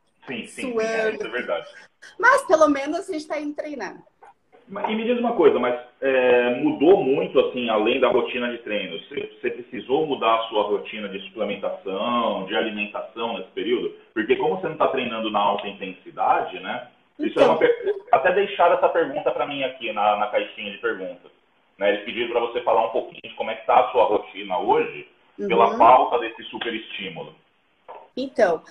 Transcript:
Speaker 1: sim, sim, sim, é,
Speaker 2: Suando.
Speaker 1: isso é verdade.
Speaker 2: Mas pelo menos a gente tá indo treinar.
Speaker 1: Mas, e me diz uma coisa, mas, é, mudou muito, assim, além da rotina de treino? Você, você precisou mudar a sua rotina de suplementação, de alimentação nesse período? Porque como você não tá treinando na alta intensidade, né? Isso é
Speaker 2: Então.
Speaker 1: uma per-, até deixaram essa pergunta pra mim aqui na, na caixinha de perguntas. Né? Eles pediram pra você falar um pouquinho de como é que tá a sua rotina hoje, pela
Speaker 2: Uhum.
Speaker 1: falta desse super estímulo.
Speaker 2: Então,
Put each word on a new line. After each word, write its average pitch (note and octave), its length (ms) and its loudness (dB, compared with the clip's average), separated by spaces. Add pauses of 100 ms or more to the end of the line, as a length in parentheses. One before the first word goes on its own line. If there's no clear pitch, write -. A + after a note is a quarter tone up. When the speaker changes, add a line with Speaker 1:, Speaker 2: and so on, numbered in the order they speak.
(280)
Speaker 1:
sim, A#3 200 -10
sim, B3 300 -8
sim, A3+ 180 -2
é, A3 160 0
Speaker 2:
Suando. - 40 -6
Speaker 1:
isso - 120 -8
é - 20 -10
verdade. - 380 -4 (520)
Speaker 2:
Mas B4 240 6
pelo D#4 260 4
menos D4 400 -2
a F#4+ 40 -6
gente D#4 140 -8
tá D#4 120 -6
indo D4 160 -8
treinar. B3 480 -10 (640)
Speaker 1:
Mas, G3 220 -6
e G#3+ 60 -2
me A3+ 80 -2
diz A#3+ 160 0
uma A#3 160 0
coisa, C3+ 240 6
mas, B2 180 0 (220)
é, B2 600 4
mudou D3+ 420 6
muito, D3+ 360 0
assim, B2 300 0
além A2 300 2
da B2 100 4
rotina A#2+ 420 0
de A#2 80 -8
treino? F#2+ 400 -6
Você, - 280 -10 (140)
você A#2+ 100 -2
precisou A#2+ 560 -4
mudar A2+ 280 0
a A2+ 120 -2
sua G#2+ 160 0
rotina G#2 460 -4
de F#2+ 180 -10
suplementação, G#2 1160 -4
de G2+ 100 -6
alimentação A2 840 -6
nesse F#2+ 140 -12
período? E3 420 -4 (200)
Porque - 240 2
como D3 200 0
você E3 120 -6
não D3+ 80 -10
tá C#3 100 2
treinando A2+ 420 -4
na G#2 100 0
alta G2+ 280 0
intensidade, F#2+ 920 -4
né? - 280 -8 (340)
Isso - 180 -4
é - 40 8
Speaker 2:
Então. - 0 -
Speaker 1:
uma D#3+ 140 4
per-, E3+ 380 2 (180)
até - 200 4
deixaram F#3 440 2
essa F3 120 4
pergunta D3 420 -2
pra D3 140 -4
mim C#3+ 180 -6
aqui A2+ 280 -6
na, G#2 260 2
na G#2+ 100 -2
caixinha G#2 440 -4
de G2 60 -14
perguntas. F#2 540 -8 (460)
Né? G2+ 120 0
Eles G#2 160 -2
pediram A#2 260 -4
pra A#2 80 0
você A#2+ 220 -2
falar A#2 260 2
um - 40 -6
pouquinho - 320 -6
de A2+ 120 -16
como A2 160 -6
é A2 40 -6
que - 120 -16
tá B2+ 120 6
a A2+ 120 2
sua A#2+ 140 4
rotina G2 520 -2
hoje, A#2 500 0 (400)
pela A#2 240 4
Speaker 2:
Uhum. - 60 -6
Speaker 1:
falta B2 420 6
desse A2+ 260 -8
super A2+ 280 -8
estímulo. F2 640 -10 (800)
Speaker 2:
Então, A3+ 560 0